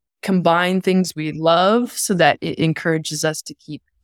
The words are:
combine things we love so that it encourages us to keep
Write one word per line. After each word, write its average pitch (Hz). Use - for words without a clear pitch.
combine 180
things 185
we 156
love 180
so -
that 160
it 165
encourages 160
us 156
to -
keep -